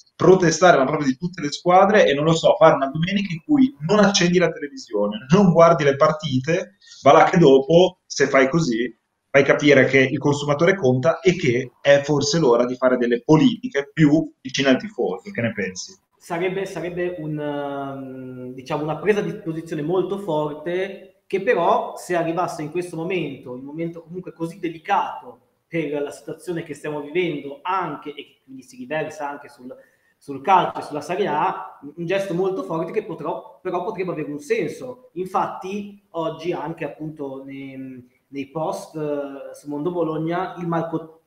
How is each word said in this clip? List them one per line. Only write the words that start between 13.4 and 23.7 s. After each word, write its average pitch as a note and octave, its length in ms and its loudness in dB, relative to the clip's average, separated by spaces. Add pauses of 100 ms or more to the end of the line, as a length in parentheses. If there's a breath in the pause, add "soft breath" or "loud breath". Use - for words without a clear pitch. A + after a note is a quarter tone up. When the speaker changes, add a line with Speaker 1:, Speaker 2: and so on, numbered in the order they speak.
Speaker 1:
più D#3 460 4
vicine C#3 300 -2
al B2+ 80 4
tifoso. G2+ 540 -6
Che A#2 100 -8
ne A#2 100 -2
pensi? F#2 420 -10 (240)
Speaker 2:
Sarebbe, F3+ 480 -6
sarebbe F3 540 -8
un, D#3 200 -8
ehm, C3+ 1120 -10
diciamo, C#3 300 -8
una D3+ 140 -6
presa G3 240 0
di E3 140 -6
posizione D#3+ 480 -10
molto F#3 340 -2
forte, E3+ 1120 -6
che G3 140 -4
però G3 560 0
se - 180 -6
arrivasse E3 480 -4
in D3 80 -8
questo F3 240 -6
momento, D#3 600 -6
il B2+ 80 -14
momento E3 380 -10